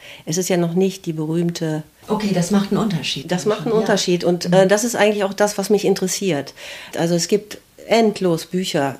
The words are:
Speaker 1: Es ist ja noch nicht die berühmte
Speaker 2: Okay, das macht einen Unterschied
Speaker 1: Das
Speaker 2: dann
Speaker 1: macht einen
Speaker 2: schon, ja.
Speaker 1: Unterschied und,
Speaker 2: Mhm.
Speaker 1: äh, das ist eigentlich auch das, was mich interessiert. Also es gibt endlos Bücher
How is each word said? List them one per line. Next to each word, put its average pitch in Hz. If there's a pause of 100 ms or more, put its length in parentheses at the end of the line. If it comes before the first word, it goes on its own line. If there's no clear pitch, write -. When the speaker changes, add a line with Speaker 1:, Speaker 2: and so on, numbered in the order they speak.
(260)
Speaker 1:
Es 156
ist 185
ja 185
noch 170
nicht 190
die 170
berühmte 160 (240)
Speaker 2:
Okay, 208
das 170
macht 202
einen 185
Unterschied 165
Speaker 1:
Das 180
Speaker 2:
dann 214
Speaker 1:
macht 208
einen 190
Speaker 2:
schon, 214
ja. 220
Speaker 1:
Unterschied 185
und, 175
Speaker 2:
Mhm. 175
Speaker 1:
äh, 190
das 208
ist 240
eigentlich 208
auch 196
das, 208
was 196
mich 196
interessiert. 185 (440)
Also 170
es 165
gibt - (280)
endlos 202
Bücher 160